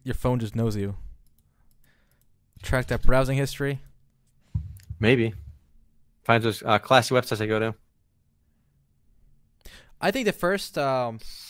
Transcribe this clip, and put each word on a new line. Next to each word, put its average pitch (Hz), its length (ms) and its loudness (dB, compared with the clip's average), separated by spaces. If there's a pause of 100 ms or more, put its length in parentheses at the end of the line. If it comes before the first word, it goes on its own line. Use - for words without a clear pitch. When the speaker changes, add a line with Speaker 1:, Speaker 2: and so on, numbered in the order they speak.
Speaker 1:
your 127 140 -4
phone 127 240 0
just 110 160 -6
knows 113 180 0
you. 98 220 -4 (1700)
Track 127 240 0
that 117 140 -2
browsing 135 340 6
history. 139 460 -4 (1160)
Speaker 2:
Maybe. 113 360 2 (880)
Finds 117 200 4
those, 110 200 -2
uh, 104 160 2
classy 131 340 4
websites 117 260 0
I 107 60 -2
go 107 140 0
to. 113 140 -2 (2250)
Speaker 1:
I 180 100 -2
think 254 160 -2
the 190 60 0
first, 185 440 -4
um, 127 440 -2 (300)